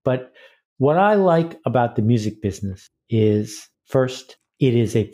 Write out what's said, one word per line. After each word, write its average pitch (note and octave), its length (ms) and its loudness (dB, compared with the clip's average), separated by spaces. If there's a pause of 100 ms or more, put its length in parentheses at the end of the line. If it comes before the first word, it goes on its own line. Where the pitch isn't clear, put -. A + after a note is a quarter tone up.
But B2+ 280 -4 (460)
what C#3+ 180 2
I G#3 180 2
like E3+ 520 0
about A#2+ 300 0
the A2 60 0
music G#2+ 380 0
business G2 480 -8 (220)
is, G#2+ 580 0 (160)
first, C3 520 -4 (240)
it B2+ 140 2
is A#2 220 0
a G#2+ 180 -2